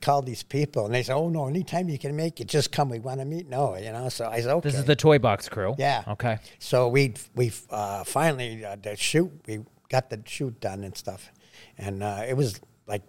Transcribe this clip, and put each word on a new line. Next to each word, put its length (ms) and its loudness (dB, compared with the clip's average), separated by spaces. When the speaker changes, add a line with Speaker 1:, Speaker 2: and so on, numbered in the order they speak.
Speaker 1:
called 240 4
these 160 -6
people, 440 0
and 100 0
they 80 2
said, 120 0
"Oh, 140 0
no, 180 -2
anytime 420 -2
you 100 -4
can 160 -6
make 240 -4
it, 80 -8
just 240 2
come. 180 2
We 100 -4
wanna 260 -6
meet 240 -6
Noah," 320 0
you 100 -8
know? 160 -4
So 220 -4
I 100 -2
said, 240 2
Speaker 2:
This 100 0
is 80 0
Speaker 1:
"Okay." 60 -2
Speaker 2:
the 80 8
Toy 240 8
Box 300 2
crew? 280 -2
Speaker 1:
Yeah. 300 2
Speaker 2:
Okay. 320 -2
Speaker 1:
So 280 4
we, 260 4
we, 160 2
uh, 360 -4
finally, 580 0
uh, 180 -8
the 140 -6
shoot, 340 2
we 140 -6
got 200 0
the 160 -8
shoot 360 -6
done 240 -6
and 100 -12
stuff. 340 -12
And, 240 -6
uh, 240 -4
it 120 -2
was, 240 0
like, 220 -4